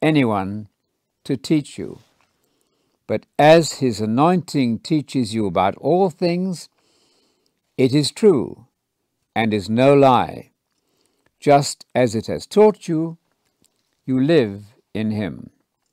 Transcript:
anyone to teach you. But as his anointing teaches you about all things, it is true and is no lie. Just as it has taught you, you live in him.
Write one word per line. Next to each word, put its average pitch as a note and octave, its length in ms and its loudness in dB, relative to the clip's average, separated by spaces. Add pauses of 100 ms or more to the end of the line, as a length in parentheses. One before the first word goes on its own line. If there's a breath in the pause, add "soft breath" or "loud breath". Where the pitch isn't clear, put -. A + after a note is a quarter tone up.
anyone G#2+ 680 -2 (560)
to C#3 120 -6
teach - 420 -4
you. - 220 -12 (1040)
But G#2+ 200 -6 (120)
as D#3 360 4
his A#2 260 -4
anointing B2+ 800 0
teaches C3 540 -4
you A2 120 -2
about F#2+ 300 -2
all F3+ 340 0
things, F3 580 -6 (1080)
it C3 180 0
is D3 160 0
true D3 560 0 (680)
and A2 180 -2
is G2+ 160 -4
no B2+ 260 4
lie. A#2+ 560 2 (880)
Just - 460 0 (100)
as A#2 200 0
it A2 120 -6
has D#2 200 -8
taught G#3 420 2
you, E3 300 -6 (880)
you C3 120 -2
live A2+ 560 0 (200)
in G#2+ 160 -4
him. G2+ 400 -8 (420)